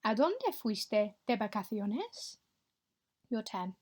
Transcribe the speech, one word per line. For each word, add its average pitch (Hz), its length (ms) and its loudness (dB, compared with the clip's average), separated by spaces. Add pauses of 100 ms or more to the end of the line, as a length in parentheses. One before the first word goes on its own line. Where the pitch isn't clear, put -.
¿A 220 100 4
dónde 381 360 4
fuiste 214 720 0
de 240 120 2
vacaciones? 208 1040 -4 (880)
Your 220 140 -2
turn. 185 380 -4